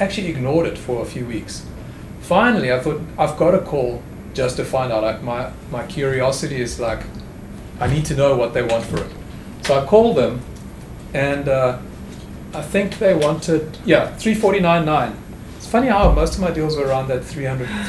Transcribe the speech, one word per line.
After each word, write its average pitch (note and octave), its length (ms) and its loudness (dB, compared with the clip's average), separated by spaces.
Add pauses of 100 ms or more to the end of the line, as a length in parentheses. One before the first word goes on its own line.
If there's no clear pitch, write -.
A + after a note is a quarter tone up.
actually F#3+ 280 -2
ignored C#3 380 0
it - 100 -4
for A#2+ 240 -4
a A2 40 -4
few A#2+ 220 -8
weeks. - 380 -8 (580)
Finally, F#3 500 4
I B2+ 80 2
thought, D3 200 -2 (180)
"I've D3 180 2
gotta F3 220 6
call B2 440 -2 (300)
just B2+ 240 -2
to C3 80 -2
find B2+ 260 0
out." A2 120 2
Like, A2 200 -2
my, B2 280 -4 (200)
my A#2+ 140 -6
curiosity C3+ 800 0
is - 180 -4
like, A2+ 220 -2 (760)
"I B2 80 0
need D3 200 2
to D3+ 100 -2
know C#3 180 6
what A#2 200 2
they B2 80 2
want A2+ 220 0
for G#2+ 120 -4
it." - 140 -4 (520)
So - 160 4
I C#3 80 2
called A3 300 6
them, B2 240 2 (720)
and, C#3 340 0
uh, C3 300 2 (760)
I D#3 80 -8
think G3 380 0
they F#3+ 160 6
wanted, D#3 720 0
yeah, - 320 4
three A3 180 2
forty-nine F3+ 500 4
nine. C#3 280 2 (440)
It's - 100 -14
funny B3+ 220 4
how G3 240 6
most D#3 220 4
of G3+ 60 -4
my F3+ 100 2
deals D3+ 260 0
were C#3+ 100 0
around C3 220 0
that B2+ 160 -2
three C#3 200 -6
hundred, C3 240 -2 (200)